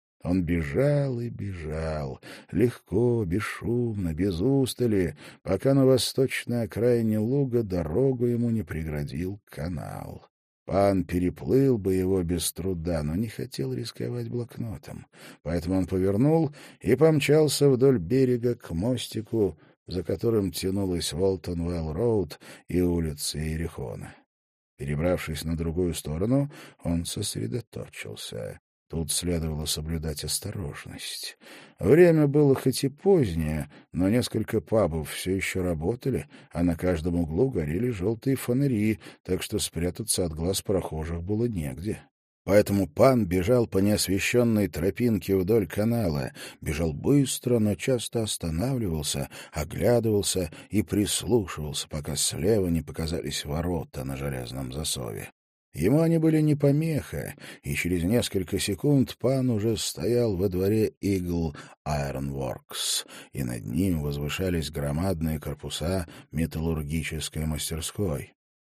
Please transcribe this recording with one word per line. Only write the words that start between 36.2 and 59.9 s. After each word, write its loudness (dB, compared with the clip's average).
а -2
на 2
каждом 0
углу 0
горели -2
желтые -2
фонари, 0
так -4
что -4
спрятаться -2
от -4
глаз -2
прохожих -4
было -2
негде. -6
Поэтому 6
пан 6
бежал 4
по 0
неосвещенной 4
тропинке 0
вдоль 4
канала, 0
бежал -2
быстро, 2
но 2
часто -2
останавливался, -2
оглядывался 0
и 2
прислушивался, 0
пока -8
слева 2
не 2
показались -6
ворота -4
на -6
железном -6
засове. -6
Ему 4
они 4
были 4
не 4
помеха, 0
и -4
через 0
несколько 0
секунд 2
пан 0
уже 0
стоял 0